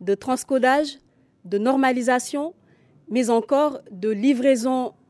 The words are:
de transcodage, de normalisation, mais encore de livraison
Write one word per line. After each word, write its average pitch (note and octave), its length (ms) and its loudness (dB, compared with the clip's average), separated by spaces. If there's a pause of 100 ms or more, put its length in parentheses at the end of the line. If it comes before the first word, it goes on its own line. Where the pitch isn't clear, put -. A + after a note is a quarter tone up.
de G3 140 -2
transcodage, C4 840 0 (480)
de G3 140 -4
normalisation, B3+ 960 0 (560)
mais A#3+ 180 0
encore C4+ 520 0 (100)
de G3+ 180 -6
livraison B3 880 0 (160)